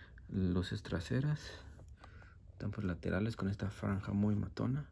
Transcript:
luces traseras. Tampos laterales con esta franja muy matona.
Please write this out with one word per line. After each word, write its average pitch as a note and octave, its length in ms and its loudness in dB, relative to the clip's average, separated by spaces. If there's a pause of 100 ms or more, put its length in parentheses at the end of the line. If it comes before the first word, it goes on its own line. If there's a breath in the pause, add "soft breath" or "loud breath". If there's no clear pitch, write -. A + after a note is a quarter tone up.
(280 loud breath)
luces F#2 560 2
traseras. C3 580 0 (1200 loud breath)
Tampos G#2 240 -2
laterales F2+ 520 2
con G2 140 0
esta G2+ 220 0
franja G2+ 400 0
muy G#2 240 6
matona. A2 560 0